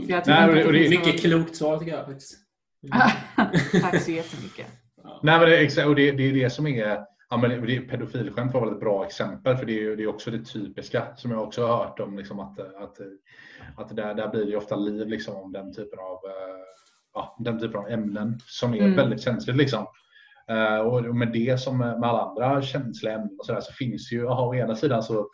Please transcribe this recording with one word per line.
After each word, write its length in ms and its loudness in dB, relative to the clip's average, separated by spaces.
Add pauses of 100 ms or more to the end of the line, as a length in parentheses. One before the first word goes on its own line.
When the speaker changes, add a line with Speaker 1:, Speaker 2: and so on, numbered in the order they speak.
Speaker 1:
Så 60 -2
jag 140 0
tycker 140 8
Speaker 2:
nej, 100 10
Speaker 1:
inte 0 -
Speaker 2:
och 0 -
Speaker 1:
att 60 8
Speaker 2:
det, 60 8
Speaker 1:
det 60 6
Speaker 2:
och 60 6
det 60 8
Speaker 1:
finns 140 6
någon 140 4
Speaker 3:
mycket 140 2
klokt 340 2
svar, 220 0
tycker 140 -6
jag, 140 -8
faktiskt. 320 -16 (540)
Speaker 1:
<laughs> 880 2
Tack 200 2
så 100 -4
jättemycket. 560 -8 (360)
Speaker 3:
Ja. 200 -20
Speaker 2:
Nej, 160 6
men 100 8
det 80 8
är 80 6
exa-, 200 2
och 100 6
det, 160 6
det 180 0
är 40 0
det 160 2
som 180 -4
är... 320 -2 (300)
Ja, 80 -2
men 120 4 (160)
det, 160 -2
pedofilskämt 720 -6
var 120 2
väl 80 -2
ett 60 -10
bra 260 0
exempel, 520 -2
för 80 -6
det 80 -2
är 80 -2
ju, 140 -4
det 80 -6
är 40 -2
också 240 -8
det 140 -8
typiska 680 -8
som 160 -8
jag 120 -4
också 240 -4
har 100 2
hört 220 -6
om, 180 -8
liksom, 220 -12
att, 200 -14
att, 380 -16 (800)
att 180 -14
där, 180 -4
där 140 -4
blir 180 -2
det 60 -4
ju 60 -2
ofta 180 -4
liv, 320 -4
liksom, 280 -6
om 160 -14
den 220 -12
typen 260 -12
av, 300 -12
eh, 340 -12 (500)
ja, 260 -10
den 200 -4
typen 200 -6
av 100 -10
ämnen 560 -4
som 280 -4
är 60 0
Speaker 1:
Mm. 160 6
Speaker 2:
väldigt 260 2
känsligt, 340 -2
liksom. 300 2 (640)
Eh, 280 2
och, 280 0
och 100 -4
med 180 0
det 260 2
som 180 -2
med 260 -2
alla 180 2
andra 400 0
känsliga 520 -6
ämnen 260 -8
och 60 -14
sådär, 160 -4
så 120 -12
finns 380 -6
ju, 160 -4
aha, 200 0
å 80 -2
ena 200 -2
sidan 280 0
så 300 -2